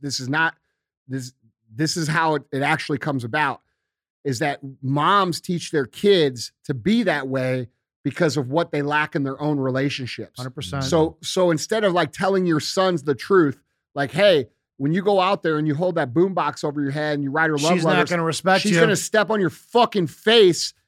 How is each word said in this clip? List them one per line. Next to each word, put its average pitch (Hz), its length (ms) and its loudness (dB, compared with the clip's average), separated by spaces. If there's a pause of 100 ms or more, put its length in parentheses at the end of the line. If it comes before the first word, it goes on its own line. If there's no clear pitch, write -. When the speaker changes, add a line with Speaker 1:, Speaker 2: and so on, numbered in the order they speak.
Speaker 1:
this 139 180 -8
is 131 100 -8
not, 160 280 0 (500)
this, 127 260 -10 (400)
this 147 240 -4
is 160 120 -2
how 160 280 0
it, 143 140 -6
it 135 120 -4
actually 147 360 -2
comes 139 240 -4
about, 135 380 -4 (640)
is 131 160 -4
that 143 180 -4 (240)
moms 160 580 2
teach 175 300 -6
their 143 160 0
kids 151 640 0 (140)
to 147 100 -6
be 208 300 0
that 147 240 -2
way 127 400 -2 (340)
because 143 340 0
of 131 140 -2
what 165 220 -2
they 147 100 -2
lack 147 320 -2
in 147 80 -2
their 135 180 -6
own 147 200 -2
relationships. 131 800 -4
Speaker 2:
Hundred 127 160 -10
percent. 135 260 -8
Speaker 1:
So, 160 400 0
so 180 300 0
instead 214 320 -2
of, 190 80 2
like, 170 200 0
telling 190 340 0
your 160 140 2
sons 180 440 0
the 147 100 0
truth, 160 480 2 (320)
like, 139 160 -2
"Hey, 156 380 4 (280)
when 139 160 0
you 190 100 0
go 196 180 2
out 190 240 0
there 160 120 2
and 156 120 0
you 143 80 0
hold 180 180 -2
that 143 180 -2
boombox 170 520 0
over 147 180 -2
your 139 80 -2
head 151 240 -2
and 143 80 -2
you 139 80 -4
write 160 180 2
her 156 80 0
love 156 180 2
Speaker 2:
She's 170 100 0
not 165 100 2
Speaker 1:
letters, 175 160 2
Speaker 2:
gonna 170 140 -2
respect 185 380 0
Speaker 1:
she's 208 100 0
Speaker 2:
you. 170 80 4
Speaker 1:
gonna 160 160 4
step 208 340 0
on 214 100 0
your 170 100 0
fucking 220 580 0
face 214 680 4 (140)